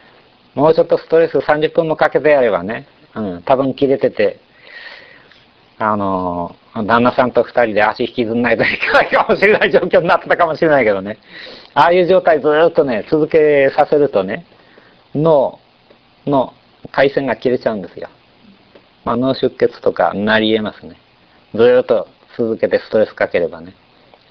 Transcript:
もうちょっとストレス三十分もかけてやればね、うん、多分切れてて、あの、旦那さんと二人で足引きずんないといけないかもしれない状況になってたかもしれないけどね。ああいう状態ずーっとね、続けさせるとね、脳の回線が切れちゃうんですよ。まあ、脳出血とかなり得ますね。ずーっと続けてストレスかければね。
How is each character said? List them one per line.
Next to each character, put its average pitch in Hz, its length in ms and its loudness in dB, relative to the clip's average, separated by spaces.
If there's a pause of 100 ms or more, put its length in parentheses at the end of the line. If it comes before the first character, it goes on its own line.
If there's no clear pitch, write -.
(540)
も - 140 2
う 247 80 4
ち 170 60 0
ょ - 20 4
っ - 40 -2
と 160 100 0
ス - 100 -8
ト 160 100 0
レ 165 120 2
ス 143 120 -2
三 151 200 0
十 151 80 0
分 165 180 -2
も 156 80 -2
か 156 140 0
け 156 100 0
て 139 100 0
や 143 120 4
れ 117 100 2
ば 90 120 -2
ね、 120 240 -10 (280)
う 113 60 -8 (160)
ん、 85 60 -18
多 135 120 2
分 131 180 -2
切 135 140 -2
れ 135 100 0
て 127 140 -2
て、 101 280 -4 (1400)
あ 107 140 0
の、 92 600 -6 (300)
旦 117 160 2
那 120 140 2
さ 131 100 2
ん 120 60 -4
と 120 120 2
二 120 220 0
人 110 80 -4
で 104 100 2
足 110 200 0
引 117 100 -6
き 120 120 -2
ず 107 80 -4
ん 120 80 0
な 120 100 0
い 110 60 0
と 120 60 0
い 110 40 0 (100)
け - 140 -6
な - 120 4
い - 60 -4
か - 200 0
も 202 80 2
し 175 40 -2
れ 202 160 4
な 208 80 0
い 170 60 0
状 180 80 4
況 180 220 0
に 165 80 -4
な 175 80 2
っ - 40 -2
て - 60 -16
た 151 80 2
か 170 100 0
も 156 100 -2
し - 60 -4
れ 170 60 2
な 143 140 4
い - 20 2
け 107 80 2
ど 98 100 -2
ね。 101 160 -10 (560)
あ 151 120 4
あ 175 80 4
い 185 80 4
う 170 60 0
状 185 140 4
態 160 200 2
ず 135 60 -2
ー 156 200 4
っ 160 60 0
と 165 100 2
ね、 113 260 -2
続 156 200 0
け 147 460 2
さ 147 140 2
せ 151 80 2
る 143 120 2
と 95 160 0
ね、 120 200 -10 (720)
脳 143 420 2 (720)
の 135 260 -2 (380)
回 139 180 2
線 139 180 -4
が 131 100 -2
切 131 120 -2
れ 123 100 0
ち - 80 -4
ゃ 117 40 -2
う 107 60 -6
ん 95 40 -8
で 85 120 -12
す - 40 -18
よ。 - 120 -14 (960)
ま 120 80 -4
あ、 - 20 -2
脳 131 180 0
出 127 220 -2
血 - 260 -2
と 98 120 -2
か 87 200 0
な 107 240 0
り 110 160 0
得 107 120 0
ま 98 80 -8
す - 120 -20
ね。 - 120 -20 (560)
ず 107 80 0
ー 123 200 4
っ 120 40 -2
と 104 240 -2 (280)
続 113 200 -2
け 107 100 -2
て 98 120 0
ス - 120 -20
ト 110 80 0
レ 104 60 2
ス - 100 -14
か 101 140 -2
け 95 100 -2
れ 85 80 -2
ば 80 140 -12
ね。 90 120 -20 (580)